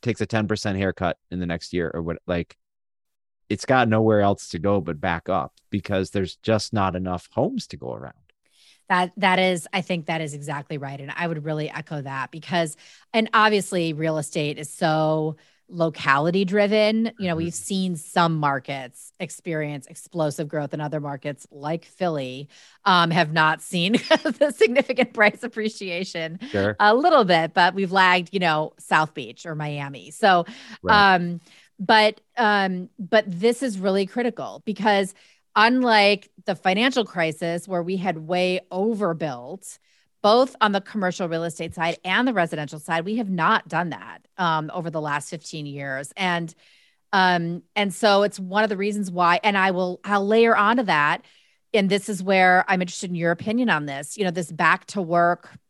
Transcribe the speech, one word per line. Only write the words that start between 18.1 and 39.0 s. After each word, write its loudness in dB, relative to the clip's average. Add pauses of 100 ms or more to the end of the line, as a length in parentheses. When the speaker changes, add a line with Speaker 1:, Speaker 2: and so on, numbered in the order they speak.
Speaker 2:
markets -6
experience -8
explosive -6
growth -6
and -8
other -6
markets -10
like -8
Philly, -6 (380)
um, 6
have 2
not 2
seen -2
<laughs> 0 (300)
the 2
significant 2
price 2
appreciation. -6 (120)
Speaker 1:
Sure. 0
Speaker 2:
A 6
little 6
bit, 2
but 4
we've -4
lagged, 4
you -2
know, 0
South 0
Beach -12
or -8
Miami. -10
So, 4 (360)
Speaker 1:
Right. 6
Speaker 2:
um, -2 (380)
but, 4 (160)
um, 0
but 2
this 0
is -4
really 0
critical -6
because 0 (420)
unlike 4 (160)
the -2
financial 0
crisis -4
where -2
we -4
had -2
way -2 (100)
overbuilt, -4 (440)